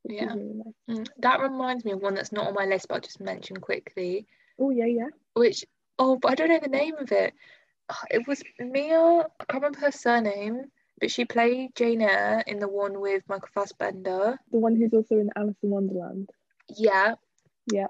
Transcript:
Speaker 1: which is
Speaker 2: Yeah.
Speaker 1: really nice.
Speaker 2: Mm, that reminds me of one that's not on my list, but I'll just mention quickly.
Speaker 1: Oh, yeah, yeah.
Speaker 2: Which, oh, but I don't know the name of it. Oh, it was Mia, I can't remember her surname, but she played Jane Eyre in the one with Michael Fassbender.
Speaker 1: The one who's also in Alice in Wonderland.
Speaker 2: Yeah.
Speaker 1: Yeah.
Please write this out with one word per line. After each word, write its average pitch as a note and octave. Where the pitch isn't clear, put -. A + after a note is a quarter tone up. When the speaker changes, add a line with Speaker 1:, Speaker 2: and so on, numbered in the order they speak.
Speaker 1:
which A3+
is G#3+
Speaker 2:
Yeah. G#3+
Speaker 1:
really G#3
nice. A3
Speaker 2:
Mm, A3+
that B3+
reminds B3+
me G#3
of F#3+
one G3
that's -
not G#3
on G3
my G3
list, F#3+
but -
I'll -
just -
mention F#3+
quickly. F#3
Speaker 1:
Oh, C4+
yeah, A#3+
yeah. A#3
Speaker 2:
Which, A#3
oh, C4
but B3+
I -
don't D#4+
know E4
the D4
name C#4+
of C#4
it. F#3+
Oh, -
it A#3+
was C#4
Mia, C#4
I -
can't C4
remember C#4+
her C#4+
surname, A#3
but -
she A#3+
played A#3+
Jane A#3
Eyre G#3
in G3+
the G3+
one G3+
with G3
Michael -
Fassbender. G3
Speaker 1:
The A#3
one A3+
who's A3+
also A3
in G#3
Alice G#3
in G3+
Wonderland. F#3+
Speaker 2:
Yeah. G#3
Speaker 1:
Yeah. G3